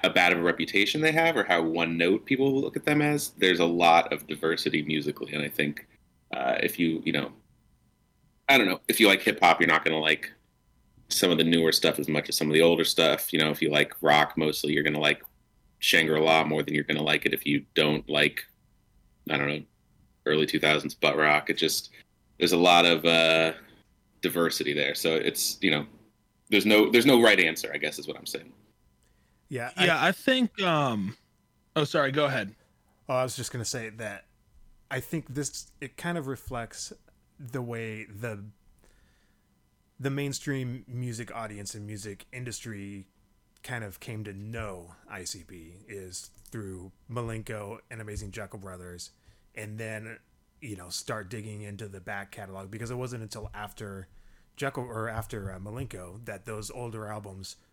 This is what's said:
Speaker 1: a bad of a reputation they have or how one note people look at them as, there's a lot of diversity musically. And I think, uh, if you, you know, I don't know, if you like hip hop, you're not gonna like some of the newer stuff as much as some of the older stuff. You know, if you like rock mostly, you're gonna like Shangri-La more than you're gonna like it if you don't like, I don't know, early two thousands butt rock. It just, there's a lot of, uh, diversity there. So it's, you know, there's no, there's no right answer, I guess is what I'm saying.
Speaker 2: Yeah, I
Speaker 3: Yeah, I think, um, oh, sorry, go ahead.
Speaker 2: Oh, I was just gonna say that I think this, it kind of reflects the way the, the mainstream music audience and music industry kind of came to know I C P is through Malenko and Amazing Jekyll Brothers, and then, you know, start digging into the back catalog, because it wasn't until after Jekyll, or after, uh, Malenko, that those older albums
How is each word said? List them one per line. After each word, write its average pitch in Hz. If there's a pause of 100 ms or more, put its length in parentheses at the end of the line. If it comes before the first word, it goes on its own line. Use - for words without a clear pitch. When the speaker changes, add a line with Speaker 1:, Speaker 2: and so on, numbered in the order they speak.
Speaker 1:
a 92
bad 87
of 85
a 85
reputation 98
they 156
have 165
or 101
how 87
one 82
note 85
people 135
look -
at -
them 151
as, 147
there's 90
a 87
lot 85
of 76
diversity 80
musically. 76
And 76
I 73
think, 73 (480)
uh, 64
if -
you, 80
you 80
know, 73 (1160)
I 135
don't 110
know, 90
if -
you 107
like 95
hip -
hop, 85
you're 82
not 80
gonna 78
like 78 (800)
some -
of 82
the 80
newer 82
stuff -
as 73
much 76
as -
some 76
of 76
the 78
older 82
stuff. 76
You 82
know, 76
if 73
you 78
like 73
rock 76
mostly, 76
you're 73
gonna 76
like 76 (560)
Shangri-La 80
more 76
than 76
you're 73
gonna 76
like 76
it 73
if -
you 73 (100)
don't 76
like, 73 (840)
I 76
don't 71
know, 76 (640)
early 76
two 73
thousands 76
butt 71
rock. 76
It -
just, - (480)
there's 85
a 87
lot 87
of, 85
uh, 82 (640)
diversity 82
there. 71
So 80
it's, -
you 92
know, 73 (640)
there's 101
no, 107
there's 117
no 127
right 104
answer, 80
I 73
guess 76
is 73
what 76
I'm -
saying. - (960)
Speaker 2:
Yeah, 127
I 180
Speaker 3:
Yeah, 160
I 180
think, 254
um, 135 (600)
oh, 156
sorry, 143
go 147
ahead. 120 (540)
Speaker 2:
Oh, 135
I 127
was 127
just 120
gonna 120
say 113
that 107 (640)
I 131
think 147
this, - (100)
it 135
kind 175
of 139
reflects 123 (460)
the 131
way 113
the, 104 (1500)
the 131
mainstream 135
music 120
audience 107
and 107
music 104
industry 104 (560)
kind 120
of 98
came 110
to 104
know 98 (140)
I 95
C 90
P 85 (140)
is 95 (200)
through 95 (180)
Malenko 110 (120)
and 113
Amazing 104
Jekyll 104
Brothers, 90 (440)
and 107
then, 110 (440)
you 110
know, 90
start 107
digging 107
into 104
the 95
back 98
catalog, 98
because 113
it 123
wasn't 123
until 110
after 104 (480)
Jekyll, 135
or 113
after, 110
uh, 92
Malenko, 101
that 104
those 107
older 110
albums 101 (160)